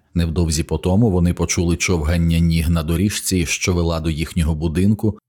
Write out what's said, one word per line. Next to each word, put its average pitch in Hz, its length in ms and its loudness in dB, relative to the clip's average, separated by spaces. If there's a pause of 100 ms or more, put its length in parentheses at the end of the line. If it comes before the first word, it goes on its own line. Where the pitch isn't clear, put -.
(140)
Невдовзі 82 480 0
по 80 160 -4
тому 101 320 2
вони 87 240 2
почули 85 420 0
човгання 85 640 0
ніг 82 320 2
на 82 120 2
доріжці, 85 640 -2
що - 280 -2
вела 82 260 0
до 82 100 -2
їхнього 80 440 -2
будинку, 92 640 0 (100)